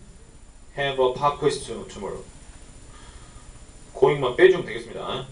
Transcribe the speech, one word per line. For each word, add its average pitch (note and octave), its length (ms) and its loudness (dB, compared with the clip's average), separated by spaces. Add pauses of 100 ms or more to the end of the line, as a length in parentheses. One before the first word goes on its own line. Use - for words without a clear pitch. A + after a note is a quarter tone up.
(760)
have C3+ 260 0
a B2 100 2
pop C#3+ 260 0
quiz C#3 260 0
to-, A2 220 -10
tomorrow. - 360 -12 (1700)
고잉만 C#3+ 420 2
빼주면 F3+ 300 8
되겠습니다. - 680 -8